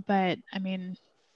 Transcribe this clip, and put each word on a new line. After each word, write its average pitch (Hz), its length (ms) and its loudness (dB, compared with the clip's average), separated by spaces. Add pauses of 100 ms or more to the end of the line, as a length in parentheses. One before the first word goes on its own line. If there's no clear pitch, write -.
But 190 320 4 (140)
I 196 60 -4
mean, 185 380 -6 (380)